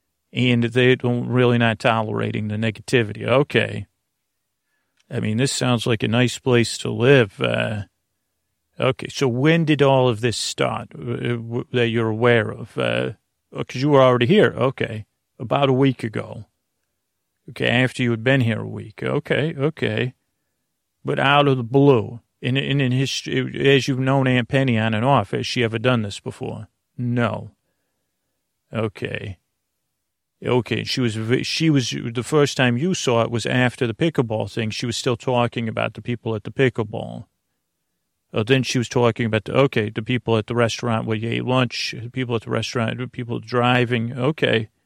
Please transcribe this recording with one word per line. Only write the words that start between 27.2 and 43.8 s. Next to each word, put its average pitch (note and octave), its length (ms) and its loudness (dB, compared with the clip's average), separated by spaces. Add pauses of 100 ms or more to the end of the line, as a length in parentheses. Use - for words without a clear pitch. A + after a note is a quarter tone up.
Okay. G#2+ 640 -8 (1080)
Okay, A#2 400 -2
she C3 160 -4
was A2+ 140 0
v-, A2 280 0
she - 280 0
was, C3+ 200 2
the B2 320 -6
first D3 320 0
time B2 220 2
you E3+ 160 -2
saw A#2 300 0
it A#2 80 0
was A#2 160 -4
after B2+ 400 0
the A2+ 80 -4
pickleball A2+ 560 -2
thing. A2+ 180 -4
She - 160 -6
was A#2 100 -4
still B2 220 -2
talking A#2+ 540 -2
about A2+ 240 -4
the A2 80 -12
people A#2 320 -6
at G#2+ 100 -8
the A2+ 60 -8
pickleball. A#2 760 -2 (1040)
Oh, A2+ 120 -2
then C3 200 4
she - 140 -4
was A#2+ 140 -2
talking A#2+ 340 2
about, A2 220 -2
the, - 80 -8
okay, B2 340 2
the A2 140 -8
people A2+ 340 0
at G#2+ 100 -2
the A#2+ 80 -6
restaurant A#2 520 0
where A2 100 -2
you A2+ 140 -6
ate A#2+ 160 -2
lunch, B2+ 520 -2
the A#2+ 120 -12
people B2 260 -4
at A2 60 -4
the A#2+ 80 -12
restaurant, A#2 480 -4
the B2 100 -8
people A#2+ 300 -8
driving. A#2+ 800 0